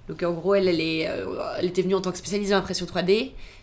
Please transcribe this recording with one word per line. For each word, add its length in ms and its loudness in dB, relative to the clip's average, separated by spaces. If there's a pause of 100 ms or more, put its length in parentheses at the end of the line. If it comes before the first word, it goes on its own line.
(120)
donc 120 -8
en 80 0
gros, 220 0
elle, 140 4
elle 140 2
est, 260 0
euh, 160 -4 (340)
elle 60 0
était 160 2
venue 140 2
en 80 2
tant 100 -2
que 60 -8
spécialiste 320 -2
de 40 4
l'impression 300 0
trois 160 -4
D. 320 2 (300)